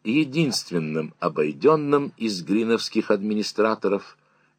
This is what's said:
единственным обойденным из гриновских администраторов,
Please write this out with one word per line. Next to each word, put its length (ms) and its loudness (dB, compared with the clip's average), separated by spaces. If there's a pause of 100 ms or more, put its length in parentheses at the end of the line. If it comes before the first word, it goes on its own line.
единственным 1160 0
обойденным 960 2
из 260 -4
гриновских 680 0
администраторов, 1080 0 (400)